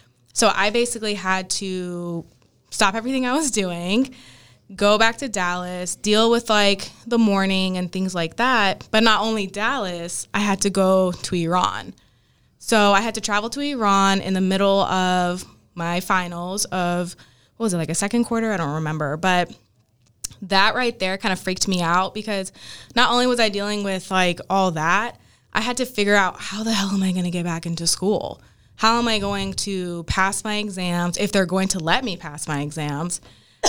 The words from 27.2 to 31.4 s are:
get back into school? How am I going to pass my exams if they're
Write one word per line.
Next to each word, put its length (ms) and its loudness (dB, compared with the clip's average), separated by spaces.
get 140 -2
back 200 -4
into 220 -6
school? 540 -2
How 240 2
am 80 0
I 120 2
going 340 -4
to 500 -6
pass 400 0
my 140 -2
exams 600 -2
if 140 0
they're 140 4